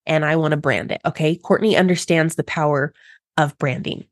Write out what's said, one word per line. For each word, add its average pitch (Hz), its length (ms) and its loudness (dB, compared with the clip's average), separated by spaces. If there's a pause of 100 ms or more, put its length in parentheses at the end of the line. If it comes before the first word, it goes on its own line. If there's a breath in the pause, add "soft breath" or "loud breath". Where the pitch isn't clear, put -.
and 156 180 0
I 156 120 2
want 156 160 2
to 151 40 0
brand 131 360 -2
it." - 120 -8
Okay. 156 320 0
Courtney 202 400 2
understands 170 580 2
the - 100 -2
power 147 480 -2 (440 soft breath)
of 147 220 0
branding. 135 540 -4